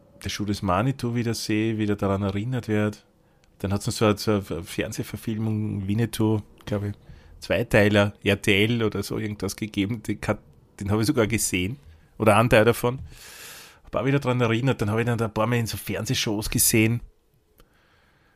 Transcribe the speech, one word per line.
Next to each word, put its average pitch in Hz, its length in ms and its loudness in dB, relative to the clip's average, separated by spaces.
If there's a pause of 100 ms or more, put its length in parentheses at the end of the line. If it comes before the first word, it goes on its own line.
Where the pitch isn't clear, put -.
(240)
der 98 60 -8
Schuh 104 160 -6
des 98 160 -4
Manitou 117 540 0
wieder 117 180 -2
sehe, 110 460 -2
wieder 104 160 0
daran 98 260 0
erinnert 104 460 -2
werd. 107 360 0 (560)
Dann 95 140 -2
hat's 101 140 -4
noch 113 60 -2
so - 120 2
eine, 104 120 4
so - 160 -2
eine 95 300 -4
Fernsehverfilmung, 107 1200 -4
Winnetou, 110 540 0 (240)
glaub 101 180 -4
ich, 104 100 -6 (460)
Zweiteiler, 101 720 4 (100)
R 98 160 2
T 101 260 2
L 117 180 0
oder 101 180 -2
so 113 160 -6
irgendwas 104 380 -6
gegeben. 104 480 -4
Den 104 180 -6
kann, 107 160 -2 (420)
den 98 120 -4
hab 107 80 2
ich 107 80 2
sogar 117 180 2
gesehen. 101 520 -2 (420)
Oder 107 180 6
einen 117 120 4
Teil 110 140 8
davon. 120 360 2 (840)
Hab - 100 -12
auch 113 100 -2
wieder 139 140 2
dran 127 200 0
erinnert. 120 420 2
Dann 104 100 0
hab 110 80 0
ich 117 60 0
dann 117 140 0
ein 113 140 -2
paar 110 140 2
Mal 120 100 2
in 117 80 0
so 104 120 -6
Fernsehshows 107 760 -4
gesehen. 117 500 4 (1300)